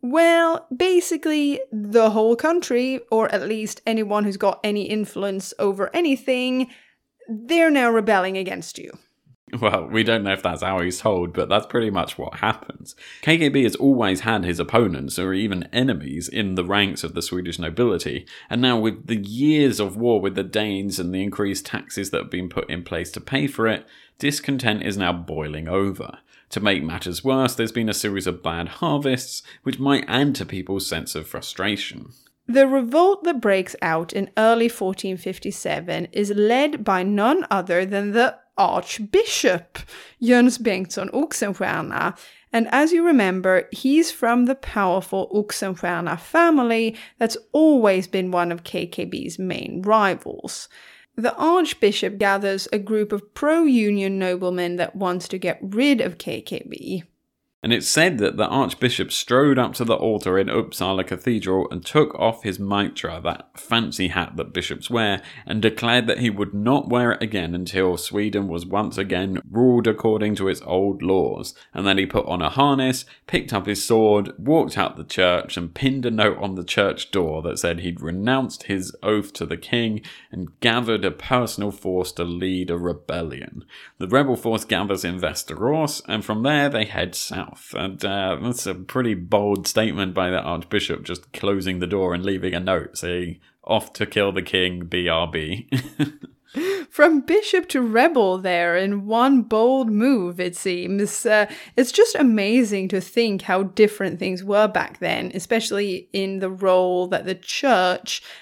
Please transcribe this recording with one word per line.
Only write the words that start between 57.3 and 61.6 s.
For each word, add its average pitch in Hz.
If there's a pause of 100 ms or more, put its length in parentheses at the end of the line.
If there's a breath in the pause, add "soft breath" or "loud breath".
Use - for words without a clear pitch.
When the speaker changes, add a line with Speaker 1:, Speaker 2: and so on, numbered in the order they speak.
Speaker 2:
And 117
it's 104
said 160
that 101
the 104
Archbishop 117
strode 131
up 120
to 123
the 113
altar 101
in 98
Uppsala 95
Cathedral 92